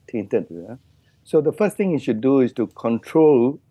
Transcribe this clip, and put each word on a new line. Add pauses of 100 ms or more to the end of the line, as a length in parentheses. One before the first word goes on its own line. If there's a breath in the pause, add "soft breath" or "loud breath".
tainted.
Yeah? (480)
So
the
first
thing
he
should
do
is
to
control (120)